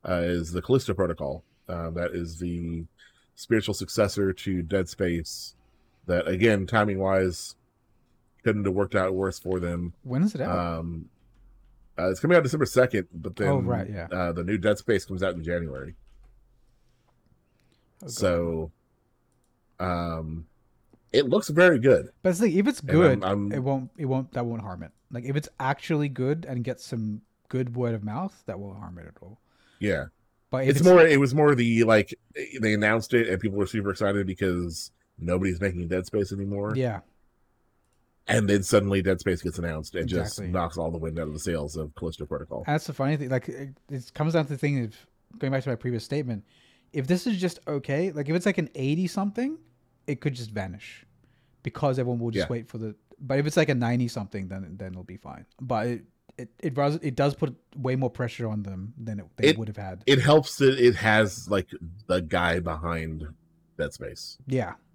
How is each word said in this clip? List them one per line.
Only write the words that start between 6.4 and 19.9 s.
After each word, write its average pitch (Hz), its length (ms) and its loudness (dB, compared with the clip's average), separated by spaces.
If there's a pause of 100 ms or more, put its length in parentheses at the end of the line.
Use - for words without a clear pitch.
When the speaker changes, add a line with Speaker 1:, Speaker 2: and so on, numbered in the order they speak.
Speaker 1:
timing-wise, 95 880 0 (880)
couldn't 104 220 2
have 95 100 0
worked 98 180 0
out 95 220 2
worse 95 240 -2
for 92 200 -2
them. 87 340 -4 (100)
Speaker 2:
When 131 180 -2
is 208 140 0
it 131 60 -4
out? 90 140 -2
Speaker 1:
Um, 85 540 -6 (880)
uh, 90 140 0
it's 92 80 -4
coming 170 180 6
out 156 60 6
December 139 240 0
second, 120 440 2
but 87 240 -12
then, 101 120 0
Speaker 2:
Oh, - 140 2
right, 120 280 -2
yeah. 87 220 -8
Speaker 1:
uh, 90 200 -2
the 85 120 -4
new 95 160 -2
Dead 104 180 2
Space - 280 0
comes 95 180 -4
out 92 100 0
in 82 100 -8
January. 80 520 -6 (2000)
Speaker 2:
Oh, 190 40 -18
God. 135 60 -14
Speaker 1:
So, 85 600 -2 (1080)
um, 82 680 -4 (680)